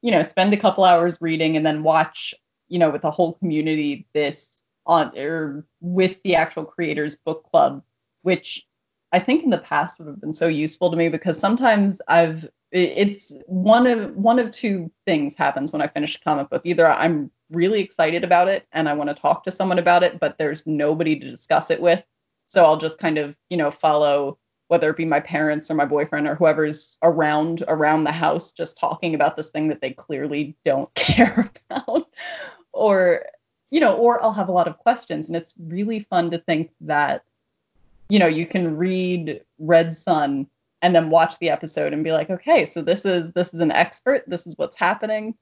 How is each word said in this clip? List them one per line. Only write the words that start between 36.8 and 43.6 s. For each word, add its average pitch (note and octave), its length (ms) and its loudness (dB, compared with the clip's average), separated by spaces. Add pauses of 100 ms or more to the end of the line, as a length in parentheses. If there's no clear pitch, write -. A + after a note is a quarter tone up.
you G#3 100 2
know, F3+ 100 6
you D#3+ 180 -2
can E3 320 -4
read F3+ 640 -4 (180)
Red E3 340 4
Sun C#3+ 540 -2 (340)
and F3+ 140 4
then D#3+ 140 4
watch E3 300 4
the E3 100 -2
episode D3 420 -4
and D3+ 100 -4
be D#3+ 120 -2
like, D#3 160 -2
"Okay, F#3+ 360 2
so - 160 -10
this F3 220 -2
is, F3 300 -2
this F3 200 -2
is E3 60 -12
an D#3+ 140 2